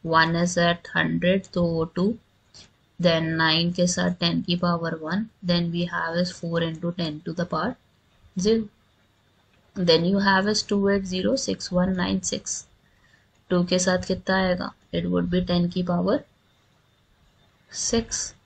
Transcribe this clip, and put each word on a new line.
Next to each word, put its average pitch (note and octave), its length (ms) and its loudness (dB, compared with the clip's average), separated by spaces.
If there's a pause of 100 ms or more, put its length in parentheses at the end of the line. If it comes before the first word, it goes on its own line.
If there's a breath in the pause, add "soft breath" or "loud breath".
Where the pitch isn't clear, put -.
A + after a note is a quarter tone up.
one E3 380 4
is F3 160 0
at E3+ 380 0
hundred, F3 580 0
तो E3 300 0 (120)
टू, F3+ 100 2 (920 loud breath)
then E3 360 2
नाइन D#3+ 360 2
के F3+ 140 2
साथ F3+ 340 0
टेन E3+ 220 0
की F3 140 0
पावर E3+ 460 0
वन, F#3 240 -4 (180)
then F3 300 0
we F3 180 0
have E3 300 -4
is F3+ 180 -2
four E3 300 -2
into E3+ 320 -6
ten D#3 240 -6
to - 160 -6
the F3 100 -4
power F3 240 -4 (640)
zero। A3 240 2 (1120)
Then E3+ 340 4
you G3 200 2
have F#3+ 240 4
is - 180 -4
two G3+ 160 2
eight G3 260 2
zero G3+ 220 0 (100)
six F#3+ 340 -6
one F#3 220 2
nine F#3+ 300 -2
six। - 260 -6 (920 soft breath)
टू F3+ 140 4
के F3+ 140 2
साथ F3+ 280 0
कितना F#3 300 -2
आएगा, F#3 360 0 (220)
it F3 180 -2
would F3 200 0
be F3+ 140 0
ten F3 260 0
की F3+ 100 -2
पावर F3+ 420 0 (1500)
सिक्स। - 640 -4 (120)